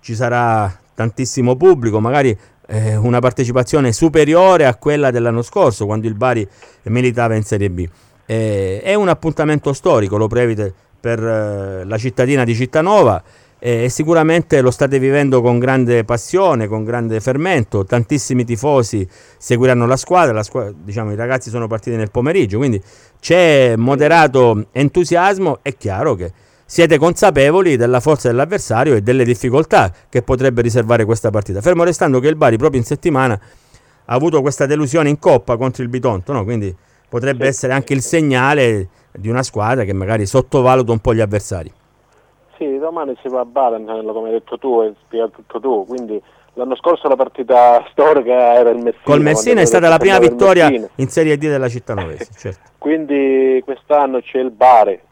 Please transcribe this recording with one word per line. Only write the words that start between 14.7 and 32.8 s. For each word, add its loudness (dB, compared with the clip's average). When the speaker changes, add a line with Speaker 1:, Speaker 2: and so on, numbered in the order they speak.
Speaker 1:
state 0
vivendo 2
con 2
grande 2
passione, 0
con -6
grande -4
fermento. -2
Tantissimi -2
tifosi -2
seguiranno 0
la 2
squadra, 0
la -2
squa-, -8
diciamo, -10
i -6
ragazzi -6
sono -6
partiti -6
nel -4
pomeriggio, -2
quindi -2
c'è 4
moderato 4
entusiasmo. 0
È -10
chiaro -4
che -10
siete 2
consapevoli 2
della 0
forza 0
dell'avversario 0
e 0
delle 2
difficoltà 0
che -2
potrebbe 0
riservare 2
questa -2
partita, -4
fermo 2
restando 2
che 2
il 0
Bari 2
proprio 0